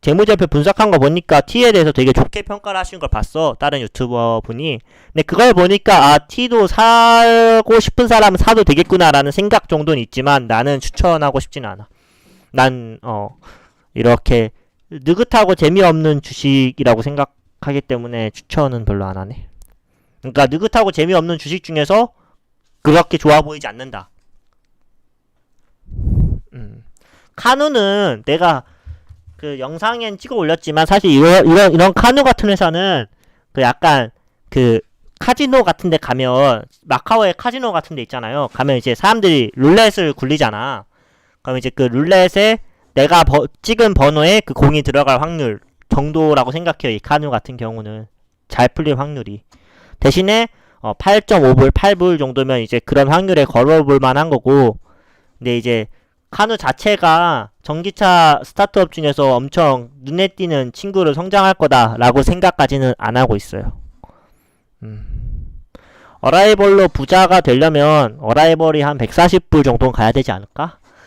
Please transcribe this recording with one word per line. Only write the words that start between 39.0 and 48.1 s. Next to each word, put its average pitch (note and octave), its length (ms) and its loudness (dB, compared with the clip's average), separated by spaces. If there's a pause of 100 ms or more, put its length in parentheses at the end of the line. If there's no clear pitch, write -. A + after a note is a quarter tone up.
룰렛을 F3 580 2
굴리잖아. C3 720 -6 (560)
그럼 B2+ 160 -8
이제 B2+ 120 -8
그 C3+ 140 -4
룰렛에 F#3 760 2 (360)
내가 D#3+ 280 4
버-, C#3+ 240 0 (140)
찍은 A3 320 0
번호에 D#3 520 2
그 - 80 -10
공이 D3 280 2
들어갈 C3+ 400 0
확률 D3+ 400 -6 (280)
정도라고 D3 600 0
생각해요. D#3 420 -6
이 G#2+ 60 -6
카누 D3 320 -4
같은 A#2+ 240 -6
경우는 A2 520 -12 (420)